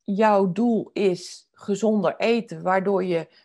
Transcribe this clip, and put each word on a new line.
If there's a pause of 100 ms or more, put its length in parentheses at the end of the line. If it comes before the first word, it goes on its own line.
jouw
doel
is
gezonder
eten,
waardoor
je (160)